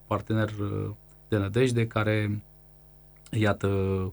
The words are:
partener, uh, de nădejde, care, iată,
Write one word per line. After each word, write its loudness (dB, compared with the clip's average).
partener, -2
uh, -4
de 0
nădejde, 2
care, 0
iată, 2